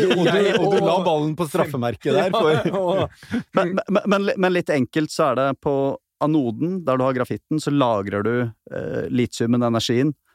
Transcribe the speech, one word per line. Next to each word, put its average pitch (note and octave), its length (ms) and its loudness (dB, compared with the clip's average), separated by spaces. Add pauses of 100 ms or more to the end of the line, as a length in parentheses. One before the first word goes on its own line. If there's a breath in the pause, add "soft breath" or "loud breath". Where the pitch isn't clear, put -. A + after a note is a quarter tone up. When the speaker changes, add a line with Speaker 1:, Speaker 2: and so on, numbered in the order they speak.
(160)
Speaker 1:
og F3+ 80 2
du, F3 140 4
Speaker 2:
jeg G3+ 240 2
Speaker 1:
og F3+ 100 2
du F#3+ 140 2
la E3 100 2
Speaker 2:
og F#3 100 0
Speaker 1:
ballen D#3 300 0
på E3 160 -4
straffemerket C3+ 640 -2
der, F#3+ 160 2
Speaker 2:
<laughs> - 0 -
Ja, G3+ 80 0
Speaker 1:
for D#3+ 400 2
Speaker 2:
og F#3 640 -4 (100)
Speaker 3:
Men, F#3 220 0 (140)
men, G3 180 2
men, G3+ 300 2
men F#3 180 2
litt F3 160 -2
enkelt D3+ 400 0
så D3+ 220 0
er - 20 -4
det C3+ 140 0 (100)
på C#3+ 160 -2 (480)
anoden, D3 600 0
der C3 120 2
du B2+ 60 0
har C3 100 2
grafitten, B2 460 -4
så D3+ 100 -6
lagrer G#2 540 0
du, A2 80 0 (400)
eh, - 400 -6
litiumen, A#2+ 560 0
energien, A#2+ 480 0 (200)